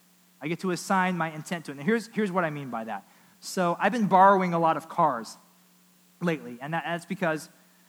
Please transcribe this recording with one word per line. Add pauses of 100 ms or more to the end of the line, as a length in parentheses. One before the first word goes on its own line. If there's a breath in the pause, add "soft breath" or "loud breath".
(400)
I
get
to
assign
my
intent
to
it.
And
here's,
here's
what
I
mean
by
that. (360 soft breath)
So
I've
been
borrowing
a
lot
of
cars (840)
lately,
and
that,
that's
because, (400 soft breath)